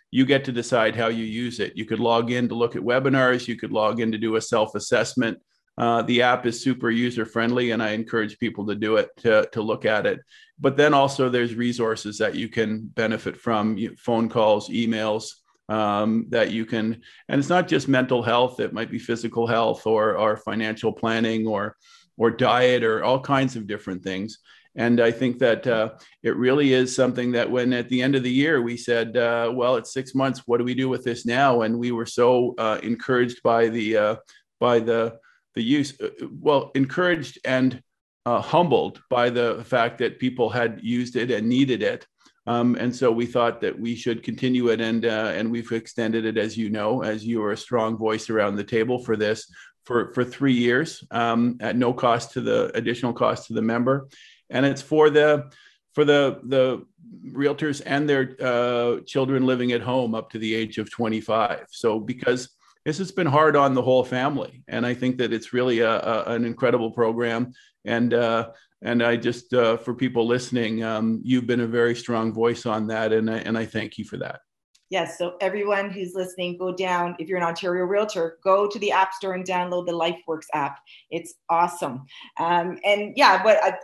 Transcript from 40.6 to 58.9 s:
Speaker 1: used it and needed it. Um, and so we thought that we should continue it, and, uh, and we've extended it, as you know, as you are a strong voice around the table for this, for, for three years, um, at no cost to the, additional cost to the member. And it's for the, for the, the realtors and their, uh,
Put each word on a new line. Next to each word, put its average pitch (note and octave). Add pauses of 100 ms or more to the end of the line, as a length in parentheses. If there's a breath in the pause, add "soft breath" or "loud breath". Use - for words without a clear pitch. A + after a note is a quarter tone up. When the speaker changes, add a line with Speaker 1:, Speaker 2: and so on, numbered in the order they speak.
Speaker 1:
used A#2+
it B2
and A2
needed B2
it. - (400 soft breath)
Um, A#2+
and A#2+
so B2
we A#2
thought A#2
that -
we A#2
should A#2
continue B2
it, A2
and, A2+
uh, G#2+
and A2+
we've A#2
extended A2+
it, A2
as G#2+
you A2
know, A2
as G#2+
you A2+
are G#2
a A2
strong A2+
voice A2
around G#2
the G2+
table B2
for A2
this, G#2+ (320 loud breath)
for, A#2+
for B2
three C3
years, A#2+
um, A#2
at G#2+
no B2
cost A#2+
to B2+
the, A2+
additional A#2
cost A2+
to A2+
the A2
member. A#2+ (420 loud breath)
And C3
it's C3+
for D3+
the, D3 (420 soft breath)
for D3
the, C#3+
the C3 (440)
realtors C#3
and C#3+
their, C3+
uh, A#2+